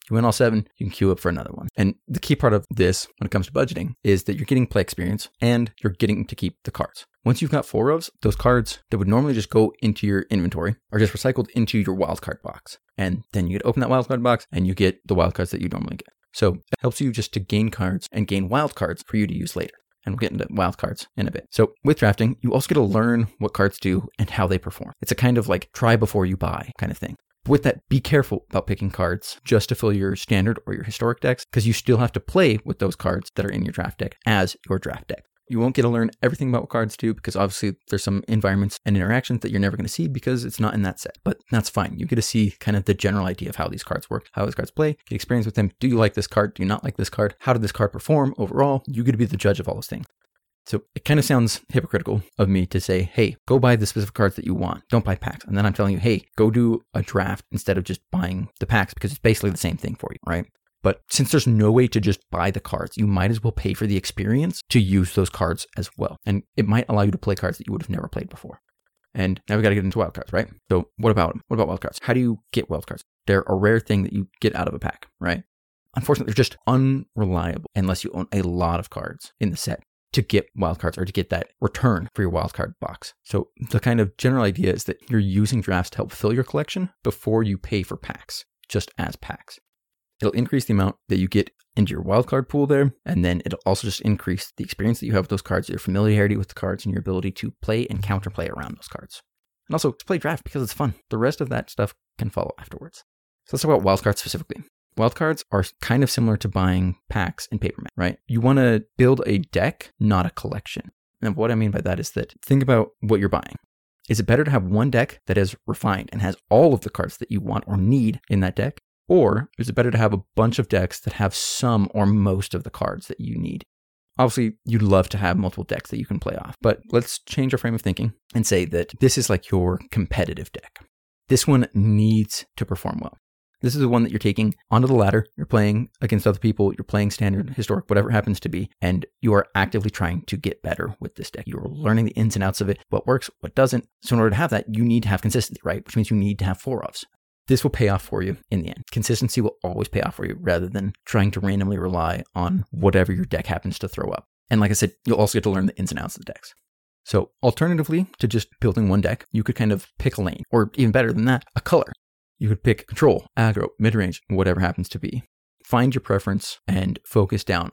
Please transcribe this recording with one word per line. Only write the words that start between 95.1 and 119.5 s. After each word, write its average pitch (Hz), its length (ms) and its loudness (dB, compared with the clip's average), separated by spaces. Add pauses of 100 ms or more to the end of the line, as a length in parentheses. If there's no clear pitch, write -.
have 95 120 2
with - 60 -10
those 98 120 -2
cards, 95 260 -2
your - 100 -8
familiarity 104 580 2
with 98 120 -4
the - 60 -20
cards, 98 300 -6
and 98 80 -4
your 92 80 -4
ability 95 300 -4
to - 220 -10 (100)
play 113 240 -2
and 95 160 -6
counterplay 98 460 -4
around - 280 -10
those - 120 -20
cards. - 340 -18 (460)
And 151 60 -2
also, 151 180 0
to - 140 -20
play 180 120 -2
draft 151 240 -4
because - 200 -6
it's 113 100 -4
fun. 131 220 -4 (160)
The 113 80 -4
rest 127 220 0
of 135 100 -4
that 117 200 -6
stuff - 240 -4 (240)
can 113 120 -4
follow - 280 -4
afterwards. - 460 -18 (420)
So - 80 -6
let's 135 80 -2
talk 156 80 2
about 101 160 4
wildcards 95 320 2
specifically. - 460 -10 (320)
Wildcards 156 560 0
are 98 120 2 (160)
kind 131 220 2
of 131 80 2
similar 113 280 2
to 107 100 -6
buying 92 480 0 (120)
packs - 440 -6
in 104 80 -4
Paper - 220 -6
Mate, - 140 -16
right? 90 300 -2
You 117 140 -2
wanna 123 420 4 (140)
build 127 280 4
a 104 140 0
deck, - 640 -4
not 95 260 4
a 85 40 -2
collection. - 600 -10 (320)
And 110 140 -2
what 113 160 0
I - 20 0
mean 110 160 2
by 101 120 -4
that 92 180 -2
is - 120 -8
that - 220 -8 (100)
think 135 200 2
about 120 240 4 (120)
what 104 200 2
you're 98 80 2
buying. - 260 -4 (540)
Is 107 100 2
it 107 80 -2
better 123 160 4
to 151 80 0
have 120 140 2
one 107 260 2
deck 120 360 0
that 98 120 2
is 98 160 0 (140)
refined 101 420 -2
and 107 120 -6
has 95 140 0 (140)
all 135 240 8
of 110 60 0
the - 100 -8
cards - 280 -6
that - 120 -12
you 104 100 -2
want 104 280 -4
or 101 80 -2
need 113 420 2 (100)
in 101 120 2
that 92 160 0
deck? - 240 -4 (300)
Or 131 460 4